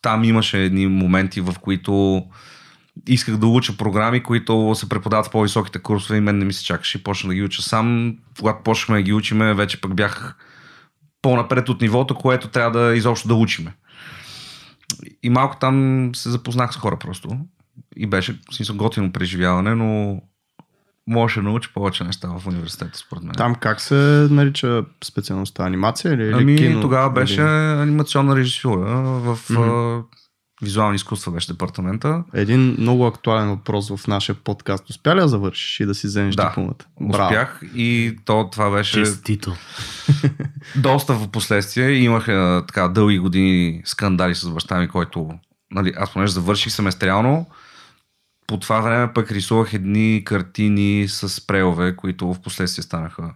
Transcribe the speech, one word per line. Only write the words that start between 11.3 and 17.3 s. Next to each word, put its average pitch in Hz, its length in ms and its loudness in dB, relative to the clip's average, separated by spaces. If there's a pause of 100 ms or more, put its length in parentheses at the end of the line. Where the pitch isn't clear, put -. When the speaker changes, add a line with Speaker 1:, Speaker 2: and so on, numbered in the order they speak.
Speaker 1:
от 113 120 0
нивото, 123 340 2
което 127 320 0
трябва 117 320 0
да 117 160 4
изобщо 113 320 0
да 113 80 4
учиме. 95 400 0 (1500)
И 120 60 0
малко 131 300 2
там 131 560 2
се - 140 -8
запознах 120 440 -2
с - 40 -12
хора - 220 -2
просто. - 380 -10 (580)